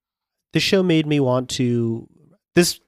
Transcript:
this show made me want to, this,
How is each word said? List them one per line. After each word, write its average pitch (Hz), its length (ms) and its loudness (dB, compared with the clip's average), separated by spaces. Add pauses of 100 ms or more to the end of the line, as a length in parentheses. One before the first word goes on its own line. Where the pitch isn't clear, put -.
(520)
this 160 120 -2
show 190 200 2
made 160 240 2
me 147 140 0
want 127 300 0
to, 117 580 -2 (440)
this, - 340 0